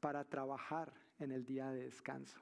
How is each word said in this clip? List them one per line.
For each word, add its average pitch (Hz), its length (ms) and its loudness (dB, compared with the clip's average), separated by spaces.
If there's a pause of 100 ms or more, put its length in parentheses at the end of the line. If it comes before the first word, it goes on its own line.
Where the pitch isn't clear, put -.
para 143 240 4
trabajar 139 680 0 (240)
en 139 140 0
el 127 140 2
día 131 260 2
de 127 140 0
descanso. 135 560 -6